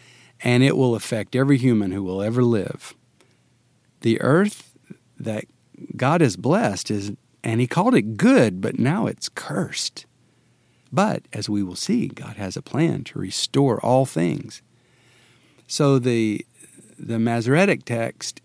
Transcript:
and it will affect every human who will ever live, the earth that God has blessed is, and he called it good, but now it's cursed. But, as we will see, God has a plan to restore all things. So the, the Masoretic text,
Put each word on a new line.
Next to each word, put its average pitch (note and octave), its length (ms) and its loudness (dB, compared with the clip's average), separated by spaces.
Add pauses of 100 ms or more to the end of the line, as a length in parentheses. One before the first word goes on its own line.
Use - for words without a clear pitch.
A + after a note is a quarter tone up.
(400)
and B2 240 4
it C3+ 120 4
will B2 200 2
affect A2+ 400 -6
every C3+ 220 4
human G#2+ 340 2
who G2 100 -4
will F#2+ 200 -4
ever A#2 200 0
live, A#2 520 0 (1080)
the A2+ 200 0
earth F#3 560 0 (400)
that A2 280 -8 (520)
God D#3 240 2
has G#2+ 160 4
blessed B2 540 -2
is, G2+ 220 -4 (320)
and A#2 160 0
he B2+ 80 0
called B3 260 2
it A2 220 2
good, C3 440 4
but A2 200 -4
now D#3 260 2
it's - 220 -6
cursed. - 760 -8 (840)
But, F#3+ 300 0 (100)
as G#2+ 160 -6
we G#2 140 0
will F#2 140 -6
see, - 320 -2
God - 280 -14
has G2 200 -8
a - 60 -10
plan - 420 -2
to - 140 -12
restore A#2 640 0
all B2+ 220 4
things. - 560 -4 (1040)
So C#3 320 2
the, A#2 460 0 (540)
the A2+ 200 -6
Masoretic B2+ 640 2
text, - 600 -8